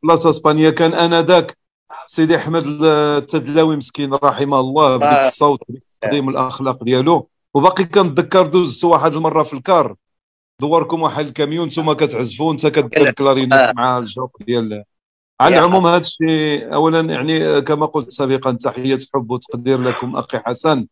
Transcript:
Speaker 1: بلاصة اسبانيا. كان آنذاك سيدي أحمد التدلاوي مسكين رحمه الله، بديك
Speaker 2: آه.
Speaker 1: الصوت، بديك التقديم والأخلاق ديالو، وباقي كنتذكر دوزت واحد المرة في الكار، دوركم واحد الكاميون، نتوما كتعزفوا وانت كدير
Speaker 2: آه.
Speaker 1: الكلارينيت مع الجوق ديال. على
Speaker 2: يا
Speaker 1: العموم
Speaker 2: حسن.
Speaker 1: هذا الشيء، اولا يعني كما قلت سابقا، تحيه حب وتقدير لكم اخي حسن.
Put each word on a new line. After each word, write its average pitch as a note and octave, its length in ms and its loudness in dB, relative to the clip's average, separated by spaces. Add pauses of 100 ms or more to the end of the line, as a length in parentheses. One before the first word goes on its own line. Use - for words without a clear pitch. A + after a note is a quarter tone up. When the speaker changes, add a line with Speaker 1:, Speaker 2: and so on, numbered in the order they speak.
Speaker 1:
بلاصة E3 260 4
اسبانيا. D#3 400 2
كان E3 240 2
آنذاك E3+ 640 2 (480)
سيدي D#3+ 300 0
أحمد D#3 280 -2 (200)
التدلاوي D3+ 920 2
مسكين C#3 380 -6
رحمه C#3 460 0
الله، C3 380 2
بديك C#3+ 120 0
Speaker 2:
آه. C#3 180 4
Speaker 1:
الصوت، C#3+ 320 0 (100)
بديك B2+ 140 -14 (100)
التقديم C3 340 -4
والأخلاق C3 560 -4
ديالو، C3 460 0 (240)
وباقي F#3 300 2
كنتذكر F3+ 640 2
دوزت E3 380 -2
واحد E3 320 2
المرة D#3 280 0
في - 100 -8
الكار، C#3 420 0 (680)
دوركم E3 400 0
واحد D3+ 240 -2
الكاميون، D3+ 420 -4
نتوما D#3 260 -2
كتعزفوا C#3 560 -2
وانت D3 180 -2
كدير C#3 400 0
Speaker 2:
آه. - 20 2
Speaker 1:
الكلارينيت C3 640 2
مع B2+ 220 0
الجوق B2 420 -10
ديال. G#2+ 440 -4 (580)
على F3 140 4
Speaker 2:
يا E3+ 40 6
Speaker 1:
العموم F3+ 220 4
Speaker 2:
حسن. E3+ 80 4
Speaker 1:
هذا F3 80 4
الشيء، D#3 760 -2
اولا D#3+ 260 2
يعني D#3 600 0
كما D3+ 240 0
قلت D3 260 -4
سابقا، C3 400 -2
تحيه B2+ 460 -4 (160)
حب B2 180 -4
وتقدير B2+ 500 -4
لكم B2 340 -4
اخي A2+ 240 -6
حسن. B2 520 -2